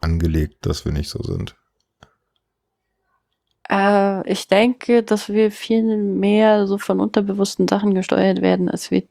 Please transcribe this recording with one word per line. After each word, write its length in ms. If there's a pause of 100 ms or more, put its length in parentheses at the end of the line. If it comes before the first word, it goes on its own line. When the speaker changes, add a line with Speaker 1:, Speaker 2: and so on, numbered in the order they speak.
Speaker 1:
angelegt, 640
dass 200
wir 60
nicht 180
so 120
sind? 340 (2250)
Speaker 2:
Äh, 600
ich 180
denke, 560
dass 260
wir 220
viel 460
mehr 720
so 100
von 220
unterbewussten 680
Sachen 260
gesteuert 480
werden, 280
als 220
wir 200